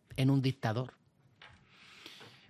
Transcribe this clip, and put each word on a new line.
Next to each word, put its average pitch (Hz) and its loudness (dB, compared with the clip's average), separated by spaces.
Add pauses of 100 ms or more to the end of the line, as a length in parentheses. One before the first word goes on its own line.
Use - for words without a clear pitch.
(160)
en 135 2
un 139 4
dictador. 123 -2 (1600)